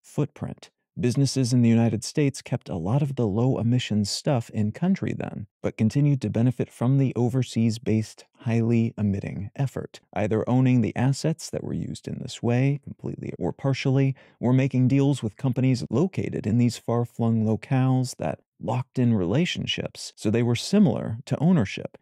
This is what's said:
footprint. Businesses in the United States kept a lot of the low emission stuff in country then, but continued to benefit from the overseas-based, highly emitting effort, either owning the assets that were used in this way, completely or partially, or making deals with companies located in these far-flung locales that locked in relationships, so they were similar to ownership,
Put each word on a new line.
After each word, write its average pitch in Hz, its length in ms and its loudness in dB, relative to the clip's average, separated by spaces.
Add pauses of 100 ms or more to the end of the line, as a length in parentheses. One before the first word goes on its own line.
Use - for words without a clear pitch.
footprint. - 680 -8 (280)
Businesses 127 540 0
in 123 80 6
the 117 80 6
United 113 340 2
States - 380 -2
kept - 280 -6
a - 60 -6
lot 104 280 0
of 139 140 -4
the 120 100 0
low 117 320 2
emission 113 440 0
stuff 120 460 -2
in 107 220 -2
country - 440 -2
then, - 300 -8 (160)
but - 160 -4
continued 143 440 2
to 113 100 -2
benefit 120 400 0
from 131 260 0
the 135 180 2
overseas-based, 117 1120 0 (120)
highly 117 600 0
emitting 101 580 -4
effort, - 440 -6 (140)
either 107 360 0
owning 127 320 4
the - 140 0
assets 139 560 -2
that - 120 -6
were - 100 -6
used - 340 -8
in - 100 -8
this - 240 -12
way, 131 420 2
completely - 540 -12
or - 160 -4
partially, 135 600 0 (240)
or 120 120 0
making 131 360 4
deals 139 340 2
with 110 160 -6
companies 131 540 0
located - 560 -2
in 107 100 2
these 120 220 2
far-flung 113 640 0
locales 127 680 0
that - 240 -6 (200)
locked - 380 -6
in 120 160 4
relationships, - 1000 -2
so - 160 -2
they 117 100 2
were 120 140 2
similar 117 720 0
to - 120 -4
ownership, 160 640 0